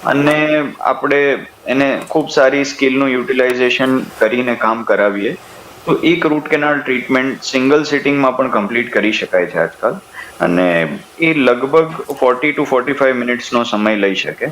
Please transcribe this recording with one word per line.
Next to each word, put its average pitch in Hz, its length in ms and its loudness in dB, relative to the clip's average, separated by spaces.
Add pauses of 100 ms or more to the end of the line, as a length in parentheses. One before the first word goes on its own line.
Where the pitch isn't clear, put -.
અને 151 580 2 (180)
આપણે 135 640 0 (220)
એને 135 420 0
ખૂબ 151 200 0
સારી 139 340 4
સ્કિલનું 135 460 0
યુટિલાઇઝેશન 127 920 0
કરીને 123 560 0
કામ 113 280 -2
કરાવીએ, 101 540 0 (480)
તો 165 180 2
એક 170 220 2
રૂટ 151 220 0
કેનાલ 147 320 0
ટ્રીટમેન્ટ 131 640 -2
સિંગલ 139 400 2
સિટિંગમાં 139 540 0
પણ 135 120 0
કમ્પ્લીટ 117 440 -2
કરી 107 180 2
શકાય 92 340 0
છે 87 120 -6
આજકાલ. 107 420 -2 (400)
અને 85 580 0 (220)
એ 165 140 2
લગભગ 143 600 2 (300)
forty 127 300 2
to 147 200 -2
forty-five 131 380 0
મિનિટ્સનો 120 520 -2
સમય 107 320 0
લઈ 98 200 0
શકે. 92 360 -6